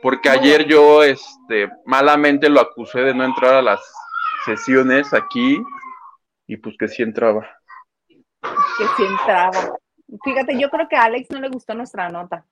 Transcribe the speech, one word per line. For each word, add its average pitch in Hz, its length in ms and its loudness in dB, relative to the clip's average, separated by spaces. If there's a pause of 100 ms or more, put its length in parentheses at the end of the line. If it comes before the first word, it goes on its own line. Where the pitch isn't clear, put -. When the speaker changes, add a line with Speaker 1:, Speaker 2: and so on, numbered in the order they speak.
Speaker 1:
Porque 131 280 0
Speaker 2:
Muy 131 80 4
Speaker 1:
ayer 143 260 4
Speaker 2:
bien. 143 60 -4
Speaker 1:
yo, 147 320 8
este, 113 680 -2 (160)
malamente 143 640 2
lo 147 120 6
acusé 120 400 -4
de 135 140 0
no 127 80 -2
entrar 127 340 0
a 131 40 6
las 107 200 0 (680)
sesiones 131 680 0
aquí, 127 500 -2 (840)
y 107 100 -12
pues 107 220 -16
que 107 100 -4
sí - 140 -8
entraba. 110 440 -2 (960)
Speaker 2:
Que - 440 -4 (120)
sí - 80 0
entraba. 185 720 -2 (480)
Fíjate, 262 340 -4
yo 285 120 -2
creo 320 180 -4
que 302 80 -2
a 247 80 2
Alex 233 260 -4
no 277 100 -10
le 269 100 -8
gustó 240 240 -12
nuestra 214 340 -10
nota. 170 440 -12